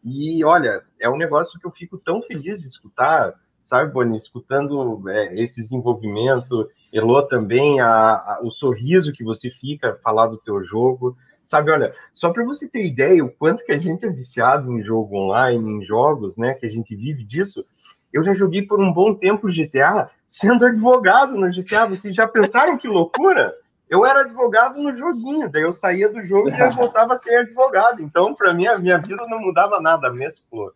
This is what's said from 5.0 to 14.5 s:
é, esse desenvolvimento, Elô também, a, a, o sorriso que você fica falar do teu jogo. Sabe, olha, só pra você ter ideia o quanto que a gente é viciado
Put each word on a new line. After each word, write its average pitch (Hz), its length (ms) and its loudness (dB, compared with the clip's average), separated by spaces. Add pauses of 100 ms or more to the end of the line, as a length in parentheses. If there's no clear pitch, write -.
é, 101 320 -4
esse 120 220 -6
desenvolvimento, 120 1040 -4 (240)
Elô 117 300 4
também, 131 580 0
a, 117 80 4
a, 110 540 2
o 117 80 -8
sorriso 143 640 -2
que 117 100 -14
você 110 240 -8
fica 135 560 -8
falar 110 220 2
do 113 100 -6
teu 101 260 -8
jogo. 123 540 -2 (300)
Sabe, 151 240 0
olha, 143 240 0 (180)
só 170 180 -2
pra 233 140 -4
você 285 240 -8
ter 220 160 -6
ideia 147 400 2
o 123 60 -6
quanto 170 340 -2
que - 80 -4
a 143 60 -2
gente 175 280 -6
é - 20 -4
viciado 127 640 -2